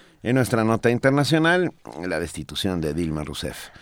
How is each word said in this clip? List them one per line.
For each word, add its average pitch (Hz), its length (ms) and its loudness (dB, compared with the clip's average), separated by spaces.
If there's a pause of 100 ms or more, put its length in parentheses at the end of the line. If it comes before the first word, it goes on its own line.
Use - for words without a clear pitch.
(240)
En 120 100 0
nuestra 117 300 2
nota 110 260 2
internacional, 151 840 2 (320)
la 87 140 -2
destitución 82 640 -4
de 76 140 -2
Dilma 78 280 -2
Rousseff. - 460 -10 (140)